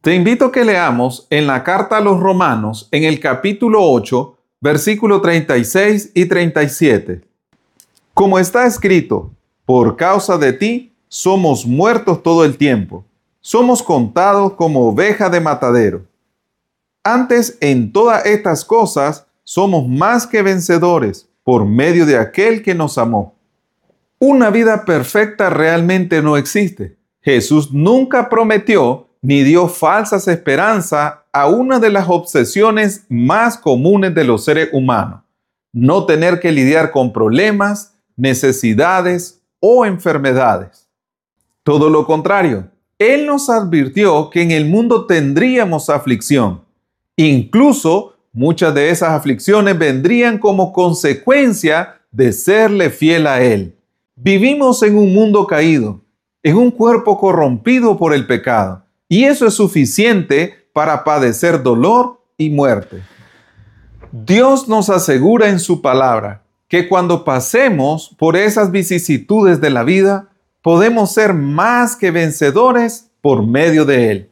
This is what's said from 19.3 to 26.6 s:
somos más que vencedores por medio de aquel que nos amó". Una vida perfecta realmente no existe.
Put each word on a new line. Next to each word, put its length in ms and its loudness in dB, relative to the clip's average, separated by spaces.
somos 440 -2
más 380 0
que 160 -2
vencedores 880 0
por 240 2
medio 400 2
de 100 4
aquel 460 -2
que 100 -2
nos 240 -4
amó". 380 -4
Una 320 4
vida 340 0
perfecta 680 -2
realmente 720 0
no 140 2
existe. 600 -4